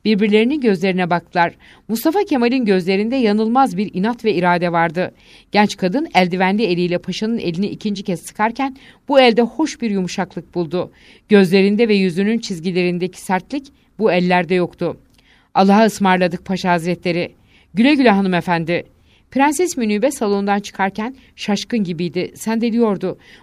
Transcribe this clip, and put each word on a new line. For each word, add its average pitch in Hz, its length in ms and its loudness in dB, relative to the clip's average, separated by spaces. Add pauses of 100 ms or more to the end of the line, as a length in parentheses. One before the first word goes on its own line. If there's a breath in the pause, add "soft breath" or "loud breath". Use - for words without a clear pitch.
Birbirlerinin 220 560 2
gözlerine 185 480 0
baktılar. 170 440 -2 (340 loud breath)
Mustafa 320 360 0
Kemal'in 254 420 0
gözlerinde 196 500 0
yanılmaz 220 600 2
bir 202 160 -4
inat 220 320 -4
ve 214 80 2
irade 175 380 0
vardı. 165 420 -2 (380 loud breath)
Genç 208 260 2
kadın 190 380 -2
eldivenli 185 480 2
eliyle 175 340 0
paşanın 214 400 -6
elini 175 300 -4
ikinci 202 360 -6
kez 175 180 -6
sıkarken 269 560 -4 (300 loud breath)
bu 269 120 4
elde 240 220 6
hoş 240 400 -4
bir 226 100 -4
yumuşaklık 180 640 -6
buldu. 175 360 -4 (380 soft breath)
Gözlerinde 202 580 4
ve 208 80 2
yüzünün 196 440 0
çizgilerindeki 180 840 -4
sertlik 196 460 -6 (320 soft breath)
bu 202 120 2
ellerde 180 440 0
yoktu. 175 420 -4 (560 soft breath)
"Allah'a 196 320 4
ısmarladık 185 600 0
Paşa 185 260 -2
Hazretleri. 175 600 -2 (420 soft breath)
Güle 233 220 4
güle 254 140 6
hanımefendi." 175 760 0 (460 soft breath)
Prenses 294 460 0
Münübe 214 340 0
salondan 202 480 -2
çıkarken 208 560 -6 (200 loud breath)
şaşkın 208 480 -4
gibiydi, 175 520 -6
sendeliyordu. 214 840 -2 (260 loud breath)